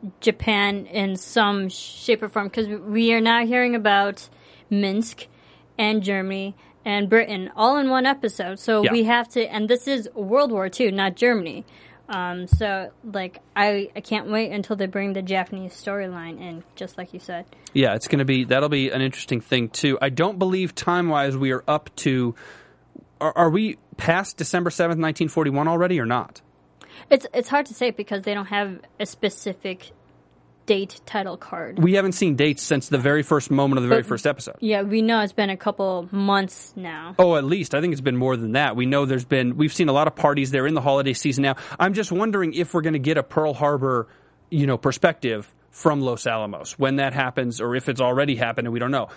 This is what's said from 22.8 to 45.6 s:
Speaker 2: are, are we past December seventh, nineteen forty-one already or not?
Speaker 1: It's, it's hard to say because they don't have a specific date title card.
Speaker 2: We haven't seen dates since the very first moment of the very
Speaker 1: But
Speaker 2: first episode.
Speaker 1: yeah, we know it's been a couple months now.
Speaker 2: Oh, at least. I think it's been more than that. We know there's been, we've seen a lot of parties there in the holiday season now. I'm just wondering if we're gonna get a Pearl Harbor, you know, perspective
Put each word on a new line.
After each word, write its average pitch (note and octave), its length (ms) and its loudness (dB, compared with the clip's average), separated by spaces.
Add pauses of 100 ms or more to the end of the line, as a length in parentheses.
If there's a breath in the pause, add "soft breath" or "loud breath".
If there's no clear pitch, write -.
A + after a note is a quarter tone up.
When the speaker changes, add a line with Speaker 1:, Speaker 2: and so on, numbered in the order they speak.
Speaker 2:
are, D#3 120 0
are - 160 6
we G#3 280 0 (180)
past F3+ 400 0
December F3 320 -2
seventh, E3+ 320 0
nineteen D#3+ 280 0
forty-one D3 380 0
already E3+ 320 2
or A#2+ 60 0
not? A#2 380 -4 (680 loud breath)
Speaker 1:
It's, C4+ 220 4
it's A#3+ 160 -2
hard C#4+ 180 0
to A3 80 -18
say B3 160 -2
because G3+ 320 -6
they G3+ 120 -2
don't G3+ 140 -2
have G3+ 320 -4 (200)
a G#3 60 -4
specific - 840 -6 (720)
date G3 380 0
title G3 320 -6
card. - 420 -12
Speaker 2:
We F3 160 6
haven't G3 180 4
seen F3 240 2
dates C#3+ 260 2
since C#3 260 0
the C#3+ 80 0
very C#3+ 260 2
first C#3+ 280 0
moment C#3 280 4
of B2 40 0
the B2 80 0
very A#2+ 100 6
Speaker 1:
But A#2 80 -6
Speaker 2:
first B2 180 -2
episode. - 340 -4
Speaker 1:
yeah, G#3+ 200 0
we G#3 220 0
know A3+ 180 4
it's G3+ 140 -2
been G3+ 160 0
a F#3+ 80 -6
couple F#3+ 520 -4
months G3 640 0
now. E3+ 440 -12
Speaker 2:
Oh, F3 180 8
at C#3 80 2
least. D#3+ 300 -2
I D3 80 2
think F3 100 0
it's C#3 80 -6
been B2+ 160 0
more B2+ 180 2
than A2 180 -4
that. C3+ 220 2
We B2 120 0
know C#3+ 180 2
there's C3 220 -2
been, B2 320 0
we've D3+ 160 2
seen E3 160 2
a - 20 4
lot D3 140 4
of - 100 -2
parties C#3 360 2
there C3+ 140 2
in D#3 60 0
the D3+ 80 0
holiday C3+ 320 2
season C3+ 300 0
now. C#3 140 2 (220 loud breath)
I'm F#3+ 140 2
just G3 180 -2
wondering F#3+ 440 0
if E3 180 -2
we're F3 80 2
gonna D#3 180 0
get D3+ 200 0
a C3 40 0
Pearl D#3 300 0
Harbor, C3 560 0 (420 soft breath)
you C#3+ 160 2
know, B2+ 120 2
perspective B2+ 720 0 (180)